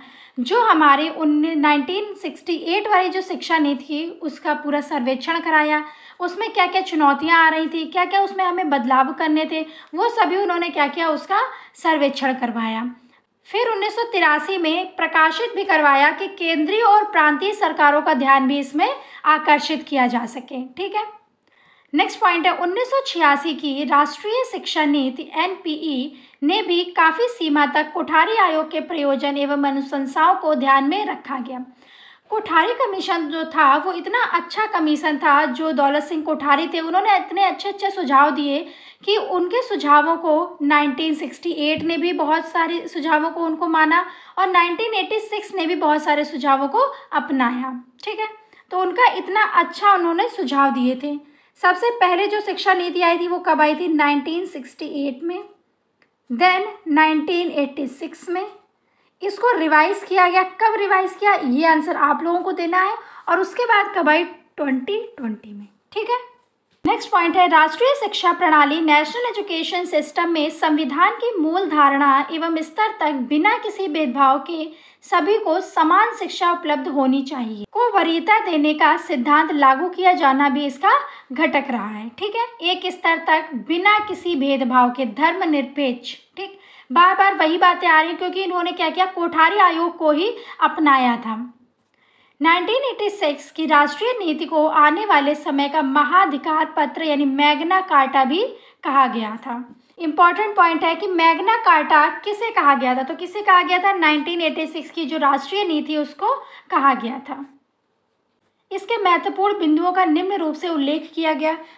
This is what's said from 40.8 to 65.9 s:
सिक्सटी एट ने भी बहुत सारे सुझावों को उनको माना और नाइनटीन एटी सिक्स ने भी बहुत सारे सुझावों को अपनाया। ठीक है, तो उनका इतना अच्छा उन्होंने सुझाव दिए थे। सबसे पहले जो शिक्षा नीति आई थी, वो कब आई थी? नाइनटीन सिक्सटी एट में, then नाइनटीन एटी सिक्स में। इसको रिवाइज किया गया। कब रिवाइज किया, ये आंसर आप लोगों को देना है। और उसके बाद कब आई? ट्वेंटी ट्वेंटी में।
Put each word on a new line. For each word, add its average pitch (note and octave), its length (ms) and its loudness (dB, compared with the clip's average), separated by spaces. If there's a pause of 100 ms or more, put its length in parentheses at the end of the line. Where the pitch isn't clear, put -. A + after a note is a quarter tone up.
सिक्सटी E4+ 360 -8
एट D#4 320 -2
ने E4 140 -2
भी E4+ 160 -2
बहुत D#4+ 340 0
सारे E4+ 420 -2
सुझावों D#4 420 -2
को E4+ 140 -6
उनको D#4+ 220 -4
माना D#4+ 400 2 (320)
और F#4+ 80 2
नाइनटीन F#4+ 480 0
एटी G4 240 -4
सिक्स G#4+ 360 -8
ने F4+ 120 -2
भी F4 80 -2
बहुत D4+ 280 0
सारे D4 220 0
सुझावों C#4 440 0
को E4+ 100 0 (340)
अपनाया। B3+ 720 -2 (200)
ठीक G#4 140 -8
है, G#4+ 100 -6 (420)
तो F4+ 100 -4
उनका F#4+ 320 2
इतना F#4+ 300 -2
अच्छा G4+ 500 2
उन्होंने F4 360 2
सुझाव C#4 420 0
दिए B3+ 320 -2
थे। D4 260 -8 (340)
सबसे F4+ 280 2
पहले G4+ 360 2
जो G#4 140 -2
शिक्षा G4 340 0
नीति F4 260 -2
आई E4+ 180 2
थी, F4 100 -4
वो F4 100 -4
कब E4 220 0
आई D4+ 140 4
थी? F4+ 140 -4
नाइनटीन D4+ 580 0
सिक्सटी C#4+ 600 -10
एट B3+ 140 -10
में, F4+ 220 -8 (880)
then F#4 340 2 (220)
नाइनटीन D#4 600 2
एटी C#4+ 360 -4
सिक्स - 420 -14
में। F4+ 180 -6 (760)
इसको G4+ 360 0
रिवाइज D#4+ 500 2
किया F4+ 200 4
गया। F#4 140 4
कब G#4+ 320 0
रिवाइज F#4+ 460 0
किया, G4+ 140 4
ये D4 320 0
आंसर D#4+ 300 2
आप D4 260 0
लोगों F4 180 0
को F#4 120 -4
देना E4+ 260 -2
है। G4+ 180 0 (320)
और F4 120 2
उसके F#4+ 240 -4
बाद G#4 340 2
कब D4+ 100 2
आई? D#4+ 160 4
ट्वेंटी E4 920 -6
ट्वेंटी A3 340 -10
में। G3+ 160 -18 (240)